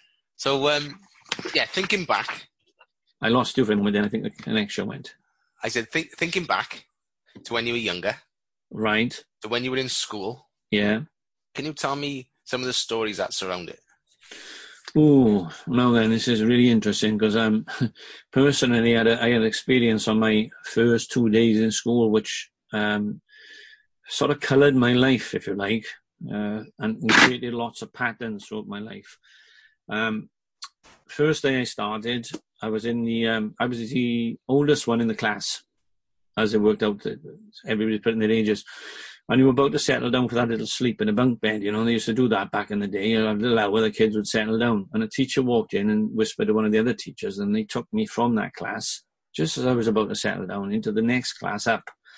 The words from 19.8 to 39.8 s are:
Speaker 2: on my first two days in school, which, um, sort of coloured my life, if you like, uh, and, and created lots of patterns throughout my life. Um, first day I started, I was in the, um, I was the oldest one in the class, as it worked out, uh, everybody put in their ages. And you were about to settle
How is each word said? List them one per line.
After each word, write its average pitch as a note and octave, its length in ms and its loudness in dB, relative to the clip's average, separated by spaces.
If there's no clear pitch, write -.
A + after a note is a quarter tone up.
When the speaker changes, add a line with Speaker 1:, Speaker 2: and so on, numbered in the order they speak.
Speaker 2:
on A2 120 2
my A2 300 2
first A#2 480 2
two A#2+ 180 2
days A2 300 6
in A2 120 2
school, A#2 380 2
which, - 400 -2
um, G#2 480 -2
sort C#3 240 0
of C#3 80 -2
coloured C#3 360 6
my B2 180 4
life, B2+ 420 2
if - 100 -8
you G2 100 -4
like, G2+ 300 -2
uh, G#2+ 320 -6
and, A2 220 -4
and A2+ 100 0
created B2 420 2
lots A#2+ 280 -8
of A2 120 -12
patterns A2+ 520 -8
throughout G#2+ 220 -10
my G2+ 120 -10
life. G2+ 380 -16
Um, A2 400 -4
first D3+ 360 0
day C3+ 160 2
I B2 60 -2
started, A2+ 600 -4
I A2 80 -4
was A2 160 -2
in A#2 180 -2
the, A#2 240 0
um, A2 320 -2
I A#2+ 80 0
was B2 100 -4
the A#2 480 -2
oldest C#3+ 400 2
one A#2 140 2
in A2+ 80 2
the A2 60 -2
class, - 480 -4
as A2 160 2
it G#2+ 80 2
worked G#2 200 4
out, G#2 240 0
uh, - 60 -6
everybody A2 320 -2
put A2+ 140 0
in A2 60 -2
their A2 120 2
ages. G#2+ 320 2
And A#2+ 100 4
you C3 60 8
were C3+ 60 8
about C#3 220 2
to - 60 -2
settle B2 300 0